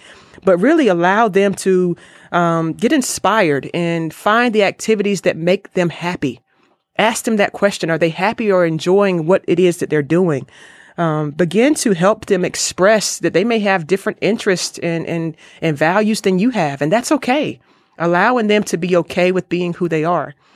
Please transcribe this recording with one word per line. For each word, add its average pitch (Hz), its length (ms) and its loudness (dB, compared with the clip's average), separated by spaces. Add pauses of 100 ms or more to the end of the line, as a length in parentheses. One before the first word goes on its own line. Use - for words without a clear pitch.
(440)
but 185 140 4
really 277 300 4
allow 185 400 2
them 196 280 2
to, 180 420 0 (340)
um, 165 420 0
get 247 200 2
inspired 190 800 0
and 170 400 -2
find 233 400 0
the 208 100 4
activities 202 580 -2
that - 140 0
make 175 380 -2
them 175 160 0
happy. 156 500 -6 (580)
Ask 214 280 0
them 220 120 0
that 202 160 0
question. 196 360 -2
Are 165 80 0
they 165 120 0
happy 202 420 -2
or 180 140 2
enjoying 175 600 0
what 180 220 2
it 170 120 0
is 175 180 2
that - 120 -6
they're 151 120 0
doing? 156 460 0 (500)
Um, 156 340 -2
begin 180 440 2
to 220 180 0
help 185 340 0
them 180 180 0
express - 760 0
that 165 140 -2
they 165 100 2
may 233 160 0
have 190 280 0
different 190 340 -2
interests 190 580 -2
and, 165 280 -4
and, 165 280 -6 (260)
and 156 160 -2
values 202 440 0
than 185 180 0
you 233 120 2
have, 156 300 -2
and 147 100 0
that's 233 200 0
okay. 269 480 -2 (380)
Allowing 208 500 0
them 208 160 2
to - 140 -4
be 180 200 -2
okay 180 340 0
with 185 180 -4
being 175 240 -2
who 175 160 -4
they 160 140 -2
are. 151 320 -4 (200)